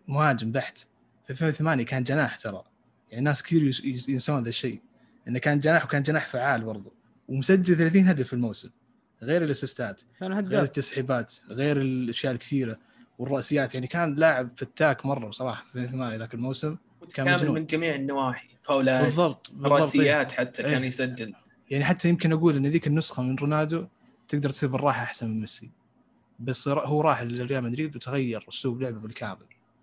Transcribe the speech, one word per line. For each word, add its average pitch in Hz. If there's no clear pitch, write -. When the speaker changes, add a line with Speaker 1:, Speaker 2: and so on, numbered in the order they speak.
Speaker 1:
مهاجم 135
بحت، -
في -
ألفين 156
وثمانية 151
كان 131
جناح 131
ترى. 101
يعني 117
ناس 147
كثير 165
يس-، 135
يس-، 127
ينسون 135
ذا 117
الشيء، 113
إنه 123
كان 147
جناح 151
وكان 143
جناح 147
فعال 123
برضه، 107
ومسجل 175
ثلاثين 170
هدف 139
في -
الموسم، 120
غير 160
الأسيستات، 131
Speaker 2:
كان 185
هداف. 190
Speaker 1:
غير 208
التسحيبات، 131
غير 139
الأشياء 131
الكثيرة 120
والرأسيات. 135
يعني 127
كان 151
لاعب 139
فتاك 139
مرة 135
بصراحة 120
في 127
ألفين 123
وثمانية 123
ذاك 113
الموسم 135
كان 135
Speaker 3:
كامل 180
Speaker 1:
مجنون. 151
Speaker 3:
من 156
جميع 160
النواحي، 135
فاولات، 131
Speaker 1:
بالضبط، 147
بالضبط، 139
Speaker 3:
رأسيات 143
Speaker 1:
إيه. -
Speaker 3:
حتى 127
Speaker 1:
إيه. 143
Speaker 3:
كان 131
يسجل. 127
Speaker 1:
يعني 139
حتى 175
يمكن 165
أقول 160
إن 135
ذيك 160
النسخة 151
من 131
رونالدو 151
تقدر 143
تصير 135
بالراحة 127
أحسن 113
من 110
ميسي، -
بس 120
را-، 143
هو 151
راح 139
لريال 123
مدريد 143
وتغير 123
أسلوب 127
لعبه 120
بالكامل 107